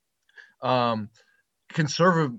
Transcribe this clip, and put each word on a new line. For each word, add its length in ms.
um, 480
conservative, 720